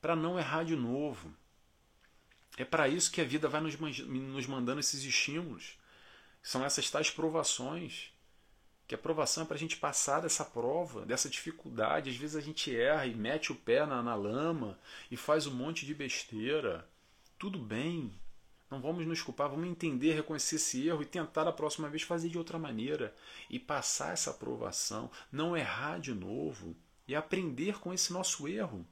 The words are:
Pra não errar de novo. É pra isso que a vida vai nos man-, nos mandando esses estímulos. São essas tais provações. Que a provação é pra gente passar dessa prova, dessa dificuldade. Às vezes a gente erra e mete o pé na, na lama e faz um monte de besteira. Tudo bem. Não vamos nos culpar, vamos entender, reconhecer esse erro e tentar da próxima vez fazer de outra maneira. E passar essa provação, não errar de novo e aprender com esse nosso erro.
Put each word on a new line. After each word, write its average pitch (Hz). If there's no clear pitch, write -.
Pra 165
não 170
errar 156
de 165
novo. 123
É -
pra 156
isso 143
que 175
a 156
vida 151
vai 151
nos 156
man-, 147
nos 135
mandando 131
esses 143
estímulos. 139
São 131
essas 143
tais 147
provações. 156
Que -
a -
provação 156
é -
pra 151
gente 160
passar 143
dessa 156
prova, 127
dessa -
dificuldade. 139
Às 123
vezes 151
a 151
gente 147
erra 139
e 120
mete 120
o 127
pé 131
na, 131
na 120
lama 113
e 120
faz 151
um 139
monte 147
de 143
besteira. 123
Tudo 190
bem. 120
Não 139
vamos 160
nos 165
culpar, 143
vamos 160
entender, 160
reconhecer 151
esse 135
erro 160
e 143
tentar 160
da 170
próxima 151
vez 151
fazer 170
de 165
outra 165
maneira. 131
E 254
passar 147
essa -
provação, 113
não 160
errar 139
de 139
novo 101
e 131
aprender 160
com 175
esse 180
nosso 175
erro. 156